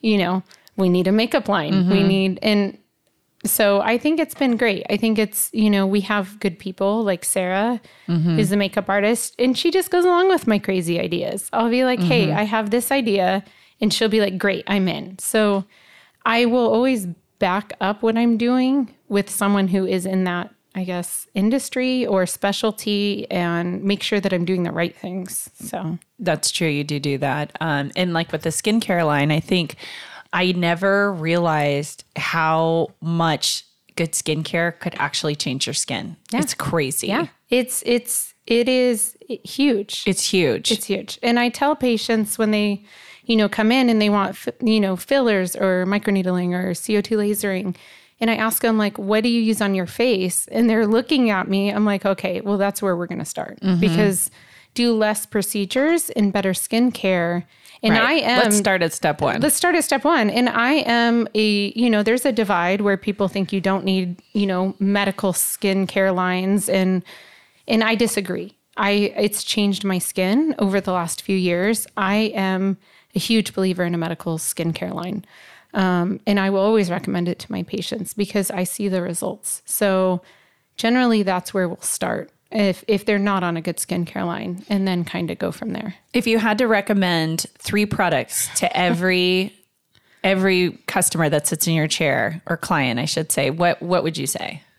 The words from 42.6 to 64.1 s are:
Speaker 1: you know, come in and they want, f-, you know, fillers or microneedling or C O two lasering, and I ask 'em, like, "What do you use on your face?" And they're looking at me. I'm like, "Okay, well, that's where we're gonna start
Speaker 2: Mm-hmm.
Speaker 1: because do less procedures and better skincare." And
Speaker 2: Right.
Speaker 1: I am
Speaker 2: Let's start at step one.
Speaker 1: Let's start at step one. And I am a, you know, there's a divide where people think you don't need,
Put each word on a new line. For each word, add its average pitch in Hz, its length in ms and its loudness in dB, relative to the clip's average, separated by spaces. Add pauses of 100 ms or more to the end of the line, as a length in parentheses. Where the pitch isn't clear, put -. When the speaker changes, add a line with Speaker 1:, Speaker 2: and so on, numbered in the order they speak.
Speaker 1:
you 233 100 2
know, 214 140 4
come 220 240 2
in 262 160 4
and 220 120 4
they 208 100 4
want, 196 200 2 (160)
f-, 240 160 -6
you 220 160 4
know, 190 160 2
fillers 208 600 2
or 185 300 2
microneedling 185 680 0
or 185 180 -2
C 208 220 -2
O 202 40 4
two 220 160 -2
lasering, 208 580 -2 (460)
and 226 100 2
I 226 60 2
ask 220 280 -2
'em, 226 120 2
like, 208 220 0
"What 214 240 0
do 240 80 2
you 233 100 2
use 220 220 0
on 196 120 2
your 185 120 -2
face?" 190 640 0
And 233 160 4
they're 220 180 4
looking 247 440 2
at 190 180 0
me. 196 220 2
I'm 208 160 0
like, 202 180 0
"Okay, 185 380 -2
well, 202 160 -2
that's 196 240 -2
where 185 140 2
we're 175 100 -4
gonna 175 180 -8
start - 380 -10
Speaker 2:
Mm-hmm. - 180 2
Speaker 1:
because 190 500 2 (440)
do 240 180 2
less 214 340 0
procedures 240 840 0
and 202 220 2
better 196 200 0
skincare." 180 920 0 (380)
And 220 120 4
Speaker 2:
Right. 220 80 4
Speaker 1:
I 254 120 4
am 247 260 2
Speaker 2:
Let's 208 180 4
start 190 240 2
at 165 100 0
step 151 300 -2
one. 131 180 0
Speaker 1:
Let's 302 160 2
start 349 180 2
at 330 100 2
step - 200 0
one. 277 240 2
And 240 220 0
I 240 220 0 (140)
am 233 480 2
a, 208 400 2
you 240 140 2
know, 214 140 2
there's 226 240 2
a 269 60 2
divide 196 500 0
where 202 160 2
people 202 300 -2
think 196 260 -4
you 190 80 0
don't 190 240 0
need, 185 340 -2 (140)